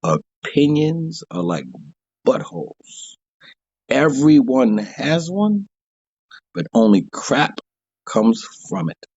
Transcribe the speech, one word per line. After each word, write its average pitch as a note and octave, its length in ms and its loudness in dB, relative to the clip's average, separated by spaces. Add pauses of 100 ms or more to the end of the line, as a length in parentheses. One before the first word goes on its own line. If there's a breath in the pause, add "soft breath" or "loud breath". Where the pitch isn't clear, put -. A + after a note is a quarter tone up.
Opinions D3+ 1300 -2
are F2+ 120 -8
like E2+ 240 -4 (600)
buttholes. - 920 -6 (720 soft breath)
Everyone C3 920 4
has D#3 520 -4
one, G3+ 360 0 (880 loud breath)
but E2+ 200 -6
only G#2+ 380 4
crap - 480 -4 (460)
comes A2+ 380 0 (240)
from F2 220 -6
it. D#2+ 80 -16 (180)